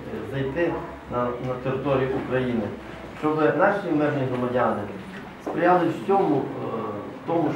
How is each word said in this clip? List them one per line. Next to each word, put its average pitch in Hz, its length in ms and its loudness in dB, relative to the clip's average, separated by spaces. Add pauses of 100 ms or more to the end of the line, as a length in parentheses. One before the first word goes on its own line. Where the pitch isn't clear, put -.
(320)
зайти 135 400 0 (400)
на, 123 100 0
на 123 400 -2
територію 135 460 2 (180)
України. 123 360 0 (580)
Щоб 151 160 2 (220)
наші 190 400 4
мирні 139 320 2
громадяни 120 500 0 (640)
сприяли 170 440 4
всьому, 175 480 2
е, 123 60 2 (840)
тому, 156 300 2